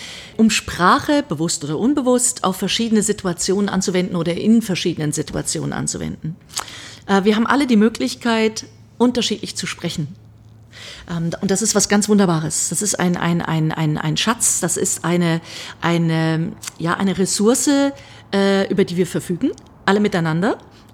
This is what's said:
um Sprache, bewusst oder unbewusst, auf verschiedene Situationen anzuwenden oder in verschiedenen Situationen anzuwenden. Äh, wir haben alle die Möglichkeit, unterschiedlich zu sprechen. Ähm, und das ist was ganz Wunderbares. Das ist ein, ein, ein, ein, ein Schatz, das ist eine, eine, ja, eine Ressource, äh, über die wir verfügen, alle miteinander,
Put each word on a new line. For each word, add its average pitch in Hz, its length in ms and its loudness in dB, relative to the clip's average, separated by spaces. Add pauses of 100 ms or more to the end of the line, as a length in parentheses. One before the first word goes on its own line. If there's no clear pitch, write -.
(360)
um 226 120 6
Sprache, 240 800 2
bewusst 160 360 -4
oder 147 140 -4
unbewusst, 247 680 2
auf 185 120 0
verschiedene 214 460 0
Situationen 190 680 -2
anzuwenden 185 460 0
oder 170 200 -2
in 220 280 4
verschiedenen 160 500 -2
Situationen 147 600 -4
anzuwenden. 143 640 -6 (720)
Äh, 196 180 2
wir 208 100 6
haben 226 120 2
alle 285 200 2
die 247 100 4
Möglichkeit, 226 880 0 (320)
unterschiedlich 240 580 0
zu 185 100 -6
sprechen. 160 480 -6 (960)
Ähm, 170 200 -4 (100)
und 190 100 0
das 190 120 0
ist 214 120 0
was 202 140 2
ganz 208 200 2
Wunderbares. 180 600 2
Das - 120 -4
ist 202 200 -2
ein, 180 160 2
ein, 170 260 0
ein, 156 300 0
ein, 151 260 0
ein 156 180 -2
Schatz, - 440 0
das 170 160 -2
ist - 280 -4
eine, 170 360 0 (400)
eine, 165 720 0 (260)
ja, 165 160 -2
eine 190 240 0
Ressource, 208 500 2 (640)
äh, 196 380 2
über 190 140 2
die 175 120 -4
wir 175 120 0
verfügen, 180 420 -2 (340)
alle 196 140 2
miteinander, 185 600 0 (360)